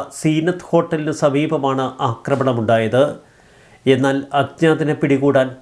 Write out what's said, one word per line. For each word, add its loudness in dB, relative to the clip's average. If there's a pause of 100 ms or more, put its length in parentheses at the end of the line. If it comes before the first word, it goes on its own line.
(180)
സീനത്ത് -2
ഹോട്ടലിന് -2
സമീപമാണ് 0 (220)
ആക്രമണമുണ്ടായത്. 0 (840)
എന്നാൽ 2 (240)
അജ്ഞാതനെ 0
പിടികൂടാൻ 2 (120)